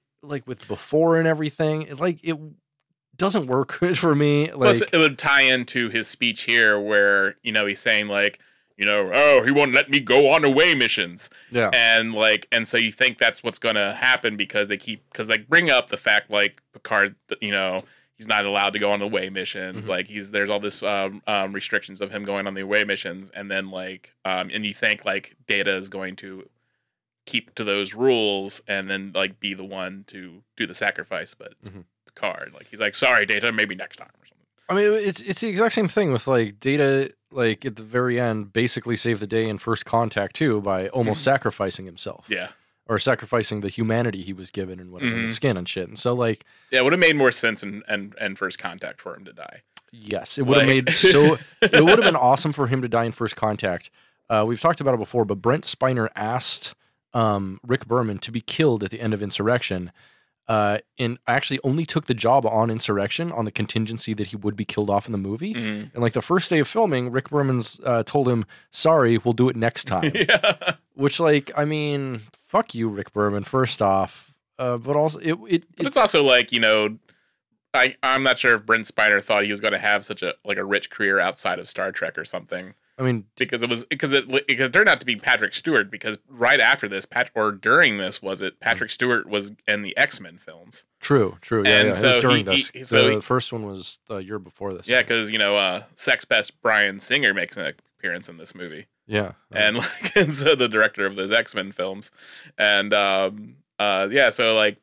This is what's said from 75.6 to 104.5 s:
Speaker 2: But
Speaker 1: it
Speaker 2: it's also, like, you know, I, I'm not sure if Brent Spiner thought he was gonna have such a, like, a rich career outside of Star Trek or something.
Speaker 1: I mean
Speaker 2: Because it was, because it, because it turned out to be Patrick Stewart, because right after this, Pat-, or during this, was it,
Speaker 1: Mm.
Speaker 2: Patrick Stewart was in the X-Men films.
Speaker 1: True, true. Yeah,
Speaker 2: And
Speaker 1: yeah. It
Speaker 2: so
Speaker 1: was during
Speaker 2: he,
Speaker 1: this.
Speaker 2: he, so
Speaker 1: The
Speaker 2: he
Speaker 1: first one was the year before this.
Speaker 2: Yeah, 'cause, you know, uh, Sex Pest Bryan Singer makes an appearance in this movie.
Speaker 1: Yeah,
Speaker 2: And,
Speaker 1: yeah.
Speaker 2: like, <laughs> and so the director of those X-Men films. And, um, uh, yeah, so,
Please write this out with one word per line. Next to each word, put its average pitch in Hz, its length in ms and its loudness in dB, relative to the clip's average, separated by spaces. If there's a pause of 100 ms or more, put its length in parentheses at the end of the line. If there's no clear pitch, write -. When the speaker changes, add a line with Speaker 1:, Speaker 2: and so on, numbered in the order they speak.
Speaker 2:
But - 80 -6
Speaker 1:
it - 20 -2
Speaker 2:
it's 269 100 -6
also, 190 280 4
like, 123 260 6
you 120 100 0
know, 110 380 4 (760)
I, 131 300 2
I'm 135 220 2
not 127 140 2
sure 120 160 4
if 107 120 -2
Brent 110 200 2
Spiner 104 360 2
thought 101 220 2
he 104 80 -2
was 101 80 -6
gonna 104 180 0
have 104 260 0
such 101 180 -10
a, 90 120 -2 (100)
like, 101 120 -4
a 98 80 -2
rich 101 260 -2
career 98 300 0
outside 92 380 -2
of 90 100 -12
Star 98 240 -6
Trek - 260 -8
or 78 60 -8
something. 92 500 -10 (240)
Speaker 1:
I 131 60 -6
mean 120 220 -2 (100)
Speaker 2:
Because 117 260 -4
it 120 80 0
was, 120 140 -4
because 143 260 -6
it, 135 160 2 (220)
because 131 180 0
it 123 60 -6
turned 202 160 4
out 151 100 4
to 123 80 -18
be 123 80 -2
Patrick 110 400 0
Stewart, 120 340 0
because 104 300 -8 (100)
right 127 300 2
after 117 300 2
this, 98 180 -8
Pat-, - 300 -4
or 107 160 0
during 113 460 4
this, 92 220 -4
was 95 200 -6
it, 95 160 -6
Speaker 1:
Mm. - 40 -20
Speaker 2:
Patrick 117 300 -2
Stewart 123 380 -2
was 104 240 -4 (160)
in 104 140 0
the 101 140 -10
X-Men 95 420 -2
films. 85 460 -20 (140)
Speaker 1:
True, 120 420 2
true. 113 240 -2
Yeah, 120 140 6
Speaker 2:
And 107 120 4
Speaker 1:
yeah. 95 40 0
It 92 40 -2
Speaker 2:
so 131 100 4
Speaker 1:
was 123 100 6
during 120 200 4
Speaker 2:
he, 107 40 0
Speaker 1:
this. 131 280 0
Speaker 2:
he, 127 120 -14
so 127 240 4
Speaker 1:
The 127 100 4
Speaker 2:
he 104 40 -4
Speaker 1:
first - 320 -2
one 113 140 -8
was 95 420 -10
the 110 80 -8
year 98 240 -8
before 95 340 -10
this. 90 140 -10
Speaker 2:
Yeah, 120 160 4
'cause, 113 260 -2
you 110 80 -2
know, 101 180 2
uh, 92 260 0 (120)
Sex - 300 -2
Pest - 360 -2
Bryan 104 380 2
Singer 123 340 0
makes 92 240 -6
an 78 160 -6 (280)
appearance 87 280 -8
in 87 100 -20
this 82 140 -16
movie. 85 360 -16 (180)
Speaker 1:
Yeah, 104 260 -4 (200)
Speaker 2:
And, 107 240 2
Speaker 1:
yeah. 123 60 -2
Speaker 2:
like, - 340 -6
<laughs> - 0 -
and 156 180 4
so 139 220 2
the 123 120 2
director 107 380 0
of 98 100 -6
those 95 160 -4
X-Men 107 400 -2
films. 95 380 -8 (480)
And, 104 340 2
um, 101 640 0 (220)
uh, 101 320 0
yeah, 131 180 4
so, 113 280 2